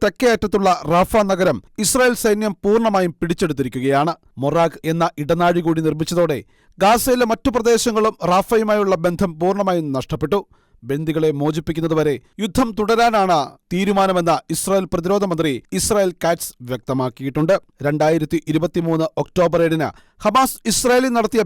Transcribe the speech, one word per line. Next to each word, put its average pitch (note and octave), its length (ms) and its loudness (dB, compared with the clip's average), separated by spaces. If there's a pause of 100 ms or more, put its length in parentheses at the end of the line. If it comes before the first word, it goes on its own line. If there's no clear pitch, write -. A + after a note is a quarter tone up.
തെക്കേ A#3 320 0
അറ്റത്തുള്ള G3 360 0 (200)
റാഫ F#3 400 2
നഗരം, F3 280 2 (200)
ഇസ്രായേൽ B3 360 2 (100)
സൈന്യം G#3+ 280 0 (120)
പൂർണ്ണമായും G3+ 560 2
പിടിച്ചെടുത്തിരിക്കുകയാണ്. C#3 920 -2 (240)
മൊറാഖ് D3 420 0 (120)
എന്ന E3+ 140 0 (120)
ഇടനാഴി E3+ 480 0
കൂടി D#3+ 200 0
നിർമ്മിച്ചതോടെ D#3 520 0 (400)
ഗാസയിലെ A#3+ 540 2
മറ്റു B3 180 -2
പ്രദേശങ്ങളും A3 640 2 (160)
റാഫയുമായുള്ള G#3 640 2 (120)
ബന്ധം F3 340 0
പൂർണ്ണമായും F3+ 520 0
നഷ്ടപ്പെട്ടു. D3+ 480 -4 (420)
ബന്ദികളെ D#3 500 -2
മോചിപ്പിക്കുന്നതുവരെ D#3 800 -2 (280)
യുദ്ധം A3+ 280 0 (100)
തുടരാനാണ് A3 600 2 (340)
തീരുമാനമെന്ന് F#3+ 640 2 (180)
ഇസ്രായേൽ F#3+ 380 -2
പ്രതിരോധ F#3 320 -2
മന്ത്രി D#3+ 280 -2 (260)
ഇസ്രായേൽ G3 320 0 (140)
കാറ്റ്സ് E3+ 280 -2 (100)
വ്യക്തമാക്കിയിട്ടുണ്ട്. C3 920 -2 (280)
രണ്ടായിരത്തി D#3 560 0 (100)
ഇരുപത്തിമൂന്ന് D#3+ 580 -2 (160)
ഒക്ടോബർ E3+ 440 0
ഏഴിന് D#3+ 220 -2 (360)
ഹമാസ് B3+ 420 0
ഇസ്രായേലിൽ B3 500 2
നടത്തിയ A3 300 0